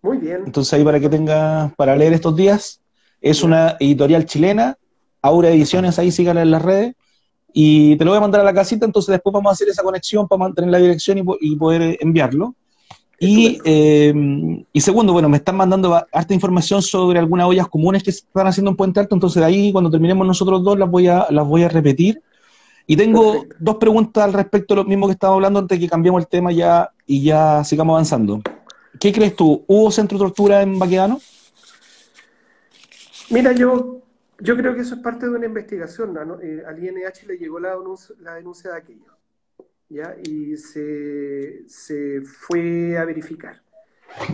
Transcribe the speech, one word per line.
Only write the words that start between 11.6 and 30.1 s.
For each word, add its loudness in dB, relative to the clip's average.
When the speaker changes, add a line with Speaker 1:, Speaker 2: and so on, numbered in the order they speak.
Speaker 2:
eh, -2
enviarlo. 0
Y, 4
Speaker 1:
Estupendo. -4
Speaker 2:
eh, 2
y 2
segundo, 2
bueno, 2
me 4
están -2
mandando 2
ba-, 2
harta -2
información 0
sobre 0
algunas 2
ollas 2
comunes 0
que -2
se -12
están -2
haciendo 0
en -2
Puente 0
Alto, 0
entonces 0
de 4
ahí 2
cuando 2
terminemos 2
nosotros 0
dos 2
las 0
voy 2
a, 2
las 0
voy 2
a 2
repetir. 0
Y 2
tengo 4
Speaker 1:
Perfecto. -8
Speaker 2:
dos -2
preguntas 2
al -2
respecto -2
de 0
lo -4
mismo 0
que 0
estábamos 0
hablando 0
antes -4
de -2
que -8
cambiemos 0
el -8
tema -2
ya 0
y -2
ya 2
sigamos 0
avanzando. -2
¿Qué 0
crees 0
tú? 2
¿Hubo 4
centro -2